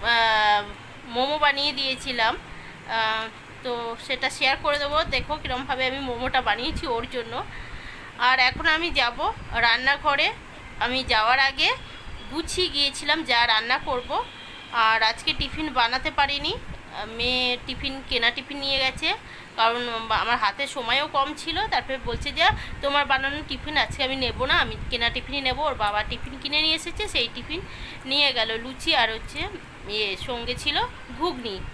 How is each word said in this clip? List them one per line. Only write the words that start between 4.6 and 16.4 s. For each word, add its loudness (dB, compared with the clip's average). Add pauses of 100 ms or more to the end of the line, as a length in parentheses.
করে 2
দেবো। 2
দেখো -2
কীরমভাবে -2
আমি -2
মোমোটা 0
বানিয়েছি 0
ওর -2
জন্য। -6 (720)
আর 6
এখন 4
আমি 2
যাব 2 (200)
রান্নাঘরে। 4 (480)
আমি 0
যাওয়ার 4
আগে 4 (600)
গুছিয়ে -2
গিয়েছিলাম 0
যা 4
রান্না 2
করব। -2 (480)
আর 6
আজকে 2
টিফিন -2
বানাতে 2
পারিনি, 2